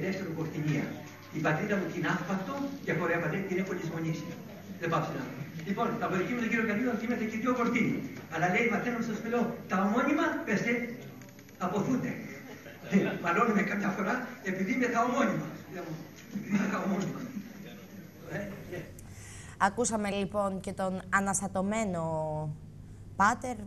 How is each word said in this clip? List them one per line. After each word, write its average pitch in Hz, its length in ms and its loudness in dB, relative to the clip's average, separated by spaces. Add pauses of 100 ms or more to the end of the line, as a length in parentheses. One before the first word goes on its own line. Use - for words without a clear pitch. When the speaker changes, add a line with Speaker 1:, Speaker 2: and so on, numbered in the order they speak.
Speaker 1:
δεύτερο 175 320 -2
Φορτινία. 151 480 0 (480)
Την 147 120 -2
πατρίδα 196 340 2
μου 175 160 0
την 160 160 0
άσπακτο 202 440 -2 (300)
και - 120 2
χωρέα 170 260 2
πατρίδα 190 280 0
την 180 120 2
έχω - 160 -4
λησμονήσει. 160 480 -2 (540)
Δεν 165 100 0
πάω 156 160 4
στην 139 160 -4
άλλη. - 100 -8 (340)
Λοιπόν, 226 200 2 (120)
τα 180 80 2
αποδεικνύουμε 190 360 0
τον 214 80 0
κύριο 226 180 4
Καλύβα 240 260 2
ότι 202 100 -2
είμαστε 214 260 2
και 226 120 -4
δυο 254 160 4
Φορτίνη. 202 360 4 (380)
Αλλά 165 200 2
λέει, 233 200 4
μαθαίνω 240 340 0
στο 208 120 -2
σπηλό, 233 220 2 (300)
τα 196 140 4
ομώνυμα, 294 400 4 (200)
πέστε, 220 260 2 (920)
αποθούνται. - 460 2 (800)
Ε, 196 60 8 (260)
μαλώνουμε 202 380 6 (100)
κάποια 202 240 2
φορά, 202 180 2 (360)
επειδή 190 240 0
είμαι 247 220 4
τα 233 120 6
ομώνυμα. 160 400 2 (1200)
Τα 190 140 0
ομώνυμα. - 340 0 (1120)
Ε, 185 60 -4 (340)
ναι. 175 100 -6 (760)
Speaker 2:
Ακούσαμε 208 520 2
λοιπόν 196 500 0
και 185 140 -6
τον 190 360 -2
αναστατωμένο 196 920 2 (1120)
πάτερ, 240 400 4 (120)